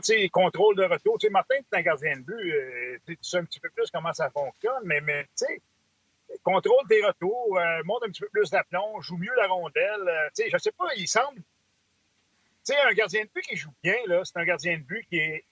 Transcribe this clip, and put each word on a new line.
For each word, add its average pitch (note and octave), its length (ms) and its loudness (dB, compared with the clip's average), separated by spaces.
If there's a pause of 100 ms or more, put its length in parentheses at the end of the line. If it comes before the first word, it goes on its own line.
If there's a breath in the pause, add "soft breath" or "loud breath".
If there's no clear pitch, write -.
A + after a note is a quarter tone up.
tu A3 100 2
sais, G#3 140 4
contrôle F#3 480 4
de F#3+ 80 2
retour. F#3 340 2
Tu G#3+ 100 0
sais, G#3+ 40 2
Martin, G3 240 2 (160)
t'es G3+ 60 0
un F3 40 0
gardien D3+ 360 0
de C3 60 -14
but, F#3 280 -6
euh, B2+ 460 -4 (100)
tu E3 140 -12
sais - 160 -4
un F3 80 -2
petit - 160 -16
peu G3+ 80 -8
plus A3+ 200 -4
comment E3 220 -4
ça D#3 200 -2
fonctionne, G3+ 520 -4
mais, D#3+ 160 0
mais D3 240 -4 (140)
tu B3 80 -2
sais, - 160 -6 (840)
contrôle A3 460 4
tes G#3+ 120 6
retours, G3+ 560 0
euh, E3+ 280 0
monte A#3 180 -2
un A3 60 -4
petit F3+ 100 -14
peu G3+ 140 -8
plus G#3 160 2
d'aplomb, G3 500 -2
joue E3+ 160 -12
mieux F#3+ 220 -6
la G#3 100 4
rondelle. F#3 640 0
Euh, D#3 260 0
tu A3 80 -2
sais, A3 80 -2
je F3 60 2
sais - 160 0
pas, F4+ 140 -2 (100)
il F3+ 100 -6
semble B3+ 320 2 (1300)
sais, C#4+ 60 4
un B3+ 140 6
gardien G#3 300 0
de G#3+ 100 -10
but F4+ 80 -6
qui C4 140 -10
joue D3+ 160 -10 (120)
bien, F#3 120 2 (120)
là, F3+ 160 2
c'est - 140 -10
un E3+ 80 -2
gardien E3+ 320 0
de D#3 60 -10
but F#3 260 -10
qui F3 80 -4
est, D#3 340 -4